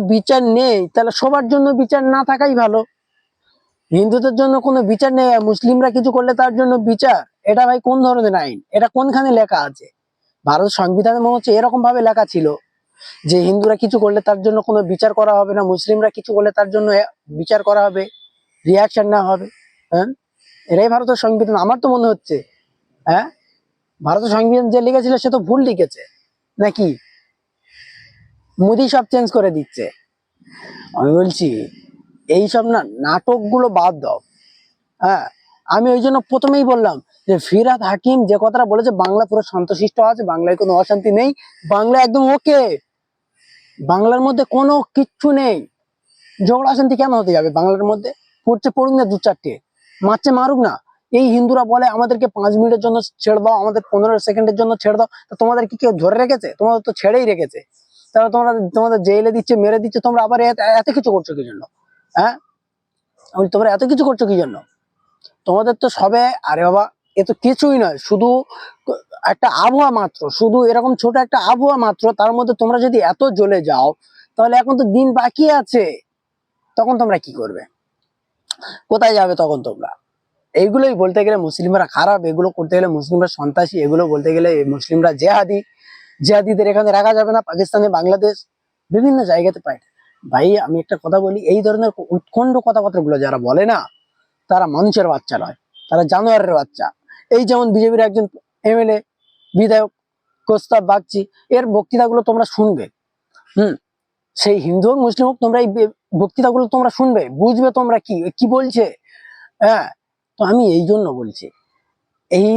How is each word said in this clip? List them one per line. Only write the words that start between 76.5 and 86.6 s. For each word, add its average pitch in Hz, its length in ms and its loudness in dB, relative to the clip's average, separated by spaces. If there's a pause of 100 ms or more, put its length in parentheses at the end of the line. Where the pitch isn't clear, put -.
তখন 226 200 0
তোমরা 208 220 0
কি - 140 -14
করবে? 107 280 -12 (1300)
কোথায় 220 280 2
যাবে 185 200 2
তখন 151 260 -2
তোমরা? - 300 -12 (640)
এইগুলোই 233 400 2
বলতে 185 280 0
গেলে 214 140 0
মুসলিমরা 175 500 -2
খারাপ, 190 380 0
এগুলো 165 260 -2
করতে 165 240 -6
গেলে 180 200 2
মুসলিমরা 170 400 -2
সন্ত্রাসী, 156 440 -4
এগুলো 156 280 0
বলতে 151 260 -2
গেলে 170 160 2 (160)
মুসলিমরা 160 480 0
জেহাদি, 196 460 0 (640)
জেহাদিদের 208 460 2